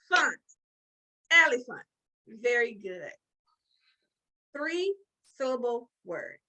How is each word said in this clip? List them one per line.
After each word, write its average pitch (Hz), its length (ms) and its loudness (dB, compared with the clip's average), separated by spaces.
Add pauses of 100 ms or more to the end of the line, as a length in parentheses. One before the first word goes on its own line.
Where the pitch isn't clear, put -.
(100)
Elephant, 320 280 2 (920)
elephant. 277 560 4 (400)
Very 233 480 0
good. 185 360 -12 (1400)
Three 339 400 -2 (420)
syllable 240 520 -4 (160)
word. 165 320 -10 (120)